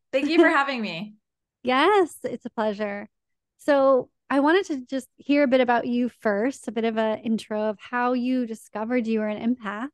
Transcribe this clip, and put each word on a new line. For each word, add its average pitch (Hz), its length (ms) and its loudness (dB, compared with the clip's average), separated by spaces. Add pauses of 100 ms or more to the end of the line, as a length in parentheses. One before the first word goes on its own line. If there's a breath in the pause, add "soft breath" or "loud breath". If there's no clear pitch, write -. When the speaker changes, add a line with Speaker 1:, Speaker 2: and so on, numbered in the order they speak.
(120)
Speaker 1:
Thank 285 160 0
you 320 100 2
for 330 120 6
having 277 320 0
me. 196 340 -8 (480)
Speaker 2:
Yes, 311 600 2
it's - 220 -10
a 240 40 -12
pleasure. 208 600 -4 (480)
So 269 520 4 (200)
I 277 100 2
wanted 330 260 4
to 262 200 -6
just 262 300 -8
hear 285 280 2
a 285 40 4
bit 254 140 4
about 240 260 2
you 240 220 -2
first, 220 580 -2
a 247 40 -6
bit 220 120 -4
of 226 140 -2
an 220 220 -2
intro 214 500 -2
of 208 100 -6
how 247 340 -2
you 254 320 -2
discovered 220 600 -4
you 220 120 0
were 214 80 -2
an 214 280 -2
empath 220 380 -8